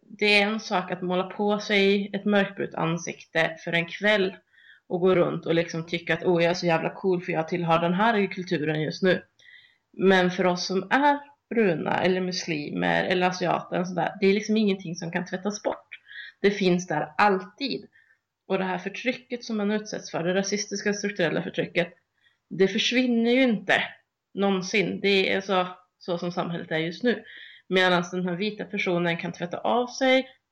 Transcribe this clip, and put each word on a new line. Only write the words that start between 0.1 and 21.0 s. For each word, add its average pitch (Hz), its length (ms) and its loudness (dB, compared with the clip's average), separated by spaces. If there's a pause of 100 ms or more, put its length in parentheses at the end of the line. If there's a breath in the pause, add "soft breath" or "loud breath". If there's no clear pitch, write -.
är 202 60 4
en 220 140 -2
sak 180 300 -2
att 180 120 -8
måla 180 200 0
på 208 360 -2
sig 202 540 2
ett 196 120 -4
mörkbrunt 196 500 0
ansikte 165 920 -2
för 170 80 -6
en 170 140 0
kväll 196 500 0 (520 soft breath)
och 180 120 -4
gå 185 140 4
runt 165 320 2
och 165 80 0
liksom 165 320 -2
tycka 170 280 -4
att, 165 100 -4
"Åh, 175 180 4
jag 170 80 4
är 180 40 2
så 180 120 -4
jävla 165 240 2
cool 185 300 0
för 175 120 -6
jag 160 160 -2
tillhör 165 300 2
den 170 160 2
här 202 380 2
kulturen 156 500 -2
just - 200 -6
nu." 185 200 4 (720 soft breath)
Men 185 380 4
för 180 160 0
oss 175 200 0
som 190 240 -4
är 285 280 4 (360)
bruna 196 480 2
eller 185 180 2
muslimer 170 840 -2
eller 180 220 2
asiater 175 540 -2
och 180 80 -2
sådär, 175 320 -2
det 196 60 4
är 196 60 6
liksom 214 240 0
ingenting 190 380 0
som 170 180 -10
kan 180 140 -4
tvättas 196 360 -6
bort. - 260 -6 (520 loud breath)
Det 202 100 4
finns 185 360 2
där 151 320 -4
alltid. 202 680 0 (640 soft breath)
Och 190 100 0
det 190 60 -2
här 185 140 -2
förtrycket 240 640 -8
som 226 120 -6
man 202 140 0
utsätts 214 400 -6
för, 160 120 -6
det 180 120 0
rasistiska 202 580 -2
strukturella 185 500 -2